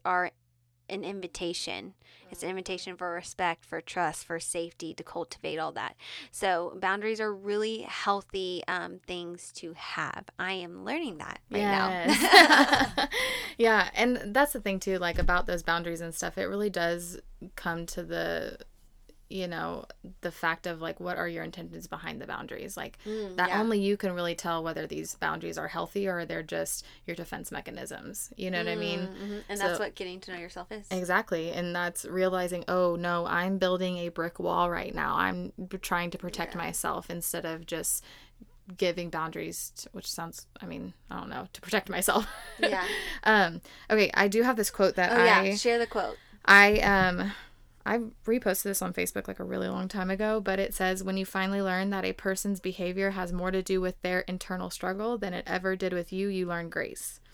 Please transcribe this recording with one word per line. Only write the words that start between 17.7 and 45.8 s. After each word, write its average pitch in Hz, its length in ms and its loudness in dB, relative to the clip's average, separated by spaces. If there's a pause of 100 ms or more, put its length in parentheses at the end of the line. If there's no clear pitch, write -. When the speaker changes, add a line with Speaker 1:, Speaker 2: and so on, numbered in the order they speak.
Speaker 2:
to - 140 -6
the, 165 560 -4 (720)
you 185 180 -4
know, 165 380 -6 (360)
the 175 100 -4
fact 165 340 -2
of, 165 160 -6
like, 165 180 -6
what 180 180 -4
are 170 100 -2
your 165 160 -6
intentions 170 420 -12
behind 160 340 -8
the - 60 -12
boundaries? - 500 -10
Like, - 300 -10
Speaker 1:
Mm, 214 300 -8
Speaker 2:
that 180 140 2
Speaker 1:
yeah. 190 120 2
Speaker 2:
only 220 180 2
you 196 160 2
can 190 180 -2
really 175 200 -2
tell 165 300 -4
whether 160 240 -4
these 156 280 -8
boundaries 160 440 -4
are 156 80 -4
healthy 170 400 -4
or 175 180 -2
they're 165 160 -6
just 165 420 -4 (220)
your 170 100 -8
defense 160 360 -10
mechanisms. - 840 -10
You 185 120 -4
know 180 80 0
what 170 120 0
I 170 60 0
mean? 175 260 -2
Speaker 1:
Mm, 190 120 -6
mm-hmm. 202 240 -8 (120)
And 202 120 -4
that's 175 160 2
Speaker 2:
So 214 60 -2
Speaker 1:
what - 100 -4
getting 185 280 -8
to 185 120 -14
know 175 60 -8
yourself 175 320 -12
is. 208 180 -12
Speaker 2:
Exactly. 180 640 0
And 175 240 -2
that's 175 300 -4
realizing, 180 640 0
"Oh, 180 280 4
no, 175 320 0
I'm 185 320 2
building 180 400 2
a 175 100 -4
brick 170 300 -4
wall 175 320 2
right 170 240 -6
now. 151 200 0
I'm - 380 0 (160)
b-, 190 80 -6
trying 175 320 -2
to 175 80 -8
protect 170 380 -6
Speaker 1:
Yeah. 175 60 -6
Speaker 2:
myself 165 500 -4
instead 170 340 -4
of 165 220 -8
just - 360 -2 (760)
giving 175 320 0
boundaries," 160 640 -6
t-, - 160 -14
which - 180 -10
sounds, - 380 -10 (140)
I - 40 -12
mean, 180 280 -10 (180)
I - 80 -8
don't - 100 -10
know, - 240 -8
to - 80 -16
protect - 280 -2
myself. 190 420 2
<laughs> - 60 -12 (220)
Speaker 1:
Yeah. 196 280 2 (360)
Speaker 2:
Um, 190 380 6 (280)
okay, 214 240 6
I 202 160 6
do 220 140 4
have 247 120 4
this 214 140 0
quote 190 260 4
that 180 160 4
Speaker 1:
Oh, 240 140 8
yeah. 214 160 10
Speaker 2:
I 196 140 2
Speaker 1:
Share 233 240 4
the 233 80 0